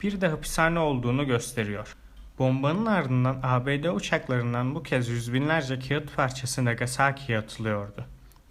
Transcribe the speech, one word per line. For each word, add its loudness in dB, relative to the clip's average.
bir -2
de 4
hapishane 2
olduğunu 2
gösteriyor. -2
Bombanın 2
ardından 2
A 2
B 0
D 2
uçaklarından 0
bu -6
kez 0
yüz -2
binlerce 0
kağıt -4
parçası 0
Nagasaki'ye 0
atılıyordu. -4